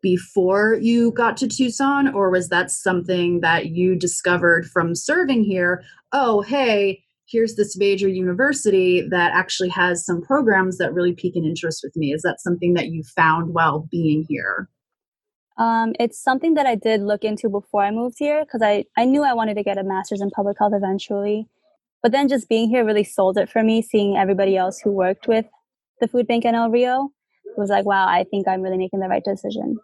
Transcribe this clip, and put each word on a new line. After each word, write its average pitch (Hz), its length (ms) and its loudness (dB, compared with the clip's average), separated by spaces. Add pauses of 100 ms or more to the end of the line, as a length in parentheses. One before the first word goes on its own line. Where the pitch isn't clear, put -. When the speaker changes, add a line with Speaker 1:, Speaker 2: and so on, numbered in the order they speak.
Speaker 1:
before 190 800 2
you 233 300 2
got 240 260 0
to 277 100 -2
Tucson, 269 640 0
or 196 180 2
was 180 180 0
that 180 220 0
something 175 720 0
that 170 260 2
you 180 280 0
discovered 175 720 0
from 170 300 -2
serving 269 480 0
here? 180 400 0 (280)
"Oh, 240 300 2
hey, 208 640 0 (240)
here's 226 280 0
this 208 220 -2
major 196 320 2
university 185 1000 2
that 180 240 2
actually 185 360 -2
has 180 340 0
some 175 180 -4
programs 190 580 2
that 151 140 -2
really 175 200 0
pique 180 240 -4
an 165 80 -2
interest 160 380 -4
with - 120 -12
me." 151 160 -2
Is 160 120 -4
that - 180 -2
something 175 320 0
that 175 140 0
you 160 160 -8 (120)
found 165 380 2
while 160 380 0
being 160 360 0
here? 101 400 -6 (880)
Speaker 2:
Um, 226 420 0
it's 233 220 -4
something 285 340 2
that 285 100 2
I 240 100 2
did 220 260 0
look 202 220 -2
into 214 240 -4
before 202 360 -2
I 202 80 0
moved 233 260 -4
here, 294 280 0
'cause 233 160 -4
I, 208 240 2 (120)
I 233 80 2
knew 269 180 4
I 269 100 2
wanted 220 220 -2
to 208 80 -4
get 196 140 -2
a 196 60 -4
master's 190 380 -4
in 196 100 -2
public 202 280 -2
health 208 160 2
eventually. 202 720 -2 (540)
But 190 100 2
then 277 160 2
just 262 220 -2
being 226 180 2
here 240 160 2
really 214 200 2
sold 190 340 0
it 196 100 0
for 226 140 0
me, 220 220 2
seeing 202 340 0
everybody 196 400 2
else 185 220 -2
who 208 120 -2
worked 190 360 -2
with 220 180 2 (540)
the 233 80 -2
food 247 180 0
bank 233 200 0
in 233 100 2
El 233 160 0
Rio 254 400 0 (460)
was 202 120 -4
like, 202 160 2
"Wow, 196 220 2
I 180 160 2
think 190 240 -4
I'm 190 160 -2
really 185 160 -2
making 185 220 -4
the 190 60 -4
right 190 160 0
decision." 208 600 -6